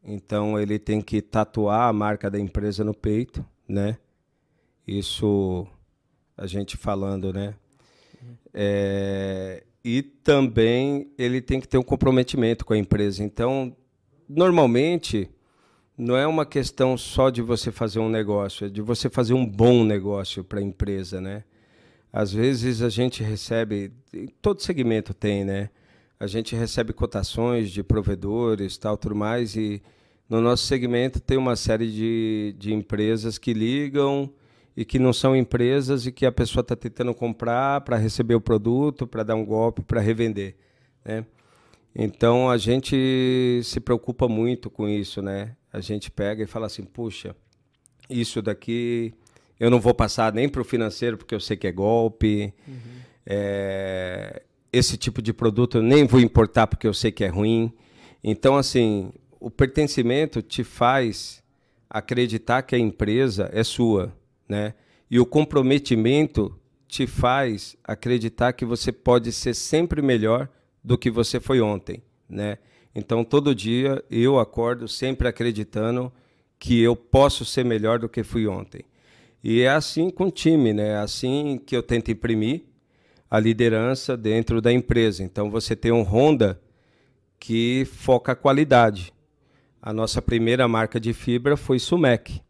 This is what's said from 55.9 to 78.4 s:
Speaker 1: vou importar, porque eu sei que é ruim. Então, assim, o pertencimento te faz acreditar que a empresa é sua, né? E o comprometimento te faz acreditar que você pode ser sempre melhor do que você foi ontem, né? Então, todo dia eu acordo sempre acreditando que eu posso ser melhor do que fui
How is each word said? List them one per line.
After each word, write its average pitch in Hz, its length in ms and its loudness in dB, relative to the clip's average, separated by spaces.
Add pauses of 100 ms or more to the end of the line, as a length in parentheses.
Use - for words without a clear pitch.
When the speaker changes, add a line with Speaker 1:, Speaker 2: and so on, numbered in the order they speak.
Speaker 1:
vou 123 160 6
importar, 113 460 4
porque - 200 -2
eu 107 60 2
sei 107 180 0
que 104 140 -4
é 95 40 0
ruim. 113 440 0 (500)
Então, 120 360 2
assim, 107 520 0 (300)
o 123 100 -12
pertencimento 139 920 0
te - 200 -8
faz 120 800 0 (460)
acreditar 120 720 -2
que 131 140 -6
a 123 40 4
empresa 107 760 0
é 110 100 0
sua, 101 500 0 (320)
né? 104 280 -6 (360)
E 120 80 4
o 123 60 8
comprometimento 135 1300 2 (320)
te - 200 -4
faz 123 760 -2
acreditar 120 720 -2
que - 140 -6
você 117 260 -4
pode 120 400 2
ser 123 220 -4
sempre 156 480 -2
melhor 123 460 2 (360)
do 120 140 2
que 123 120 0
você 117 300 -2
foi 131 200 2
ontem, 104 420 -2 (260)
né? 104 300 -6 (360)
Então, 113 300 -2
todo 143 300 2
dia 123 560 -2
eu 127 280 4
acordo 117 480 -2
sempre 127 400 -4
acreditando 117 840 -4 (460)
que 117 220 2
eu 117 140 6
posso 135 500 4
ser 127 200 -2
melhor 113 340 0
do 113 100 -6
que 113 140 -6
fui 110 240 -4